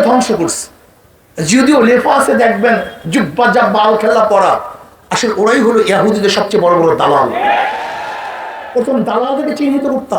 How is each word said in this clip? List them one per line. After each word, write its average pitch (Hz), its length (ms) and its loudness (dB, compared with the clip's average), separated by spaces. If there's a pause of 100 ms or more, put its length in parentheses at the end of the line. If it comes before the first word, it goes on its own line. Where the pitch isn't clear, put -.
ধ্বংস 247 200 2 (140)
করছে। - 240 -4 (720)
যদিও 247 500 4
লেফাসে 269 460 2 (100)
দেখবেন 220 320 2 (380)
জুব্বা 240 320 0 (100)
জাব্বা 214 320 2
আলখাল্লা 220 440 2
পরা, 185 220 2 (600)
আসলে 220 280 -2
ওরাই 233 260 2
হলো 226 120 2 (100)
ইয়াহুদিদের 196 480 0
সবচেয়ে 202 280 0
বড় 175 160 4
বড় 160 100 2 (100)
দালাল। 139 280 2 (1400)
প্রথম 247 220 -2 (140)
দালালদেরকে 269 500 -2
চিহ্নিত 277 340 -2
করতে - 260 -6